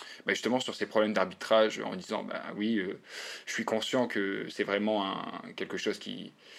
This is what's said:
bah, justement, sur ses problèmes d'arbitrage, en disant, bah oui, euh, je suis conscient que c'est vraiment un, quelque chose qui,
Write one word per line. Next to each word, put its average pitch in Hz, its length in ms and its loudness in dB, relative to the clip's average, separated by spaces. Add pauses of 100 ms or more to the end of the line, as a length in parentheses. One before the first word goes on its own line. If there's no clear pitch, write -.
(240)
bah, - 80 2
justement, 120 280 2
sur 107 140 -6
ses 104 120 -2
problèmes 107 260 4
d'arbitrage, 110 680 4
en 110 160 -4
disant, 98 260 -4
bah 101 220 -6 (120)
oui, 107 220 2
euh, 95 200 -2 (460)
je - 80 -8
suis 113 120 -2
conscient 113 420 2
que 104 420 -2
c'est - 160 -2
vraiment 104 400 2
un, 95 500 -4
quelque 95 220 -6
chose - 220 0
qui, 98 340 -10 (260)